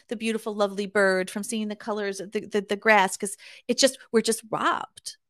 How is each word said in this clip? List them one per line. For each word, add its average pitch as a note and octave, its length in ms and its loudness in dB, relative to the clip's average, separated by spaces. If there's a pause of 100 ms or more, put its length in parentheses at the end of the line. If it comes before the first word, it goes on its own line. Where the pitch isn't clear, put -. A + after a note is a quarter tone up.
the A#3+ 80 -6
beautiful, A3 380 -4
lovely G3+ 320 -2
bird, F#3+ 420 2
from G#3 140 -8
seeing G#3+ 260 -4
the G#3 80 -8
colors G3+ 440 -6
of F#3 120 -12
the, G#3+ 140 -4
the, G3+ 160 -2
the G3+ 140 -4
grass, G3+ 420 4
'cause - 180 -8 (320)
it's A#3 140 2
just, C4 160 4 (140)
we're A3+ 100 4
just A3+ 280 -2
robbed. - 680 -4 (120)